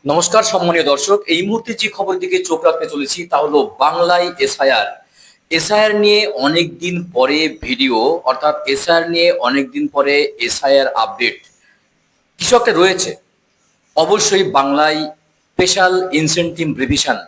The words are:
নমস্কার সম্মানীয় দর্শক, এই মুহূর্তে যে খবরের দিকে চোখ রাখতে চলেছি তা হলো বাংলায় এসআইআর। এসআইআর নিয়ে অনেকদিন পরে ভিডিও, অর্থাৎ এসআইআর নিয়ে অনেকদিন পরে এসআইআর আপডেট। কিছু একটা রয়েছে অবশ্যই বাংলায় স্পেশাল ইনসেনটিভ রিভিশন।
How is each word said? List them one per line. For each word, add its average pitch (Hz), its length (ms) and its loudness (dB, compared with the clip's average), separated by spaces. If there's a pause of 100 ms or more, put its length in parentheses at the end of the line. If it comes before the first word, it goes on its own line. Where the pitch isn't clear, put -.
নমস্কার 180 380 2
সম্মানীয় 170 420 0
দর্শক, 143 420 2
এই 170 160 0
মুহূর্তে 226 300 -4
যে 214 160 -4
খবরের 185 340 -4
দিকে 180 220 -2
চোখ 165 180 -2
রাখতে 160 240 2
চলেছি 143 380 -6
তা 147 120 -2
হলো 147 220 2 (200)
বাংলায় 175 480 2 (120)
এসআইআর। 135 480 0 (640)
এসআইআর 208 440 2
নিয়ে 208 260 4 (160)
অনেকদিন 170 580 -2 (160)
পরে 135 280 0 (220)
ভিডিও, 123 360 0 (260)
অর্থাৎ 147 320 0 (120)
এসআইআর 165 420 0
নিয়ে 170 200 2 (100)
অনেকদিন 135 480 -2
পরে 139 260 0 (260)
এসআইআর 135 560 2
আপডেট। 110 420 -4 (1000)
কিছু - 160 2
একটা 233 180 4
রয়েছে 180 380 2 (840)
অবশ্যই 190 560 2
বাংলায় 143 480 2 (460)
স্পেশাল 185 480 0 (200)
ইনসেনটিভ 160 540 -2 (120)
রিভিশন। 131 380 0 (100)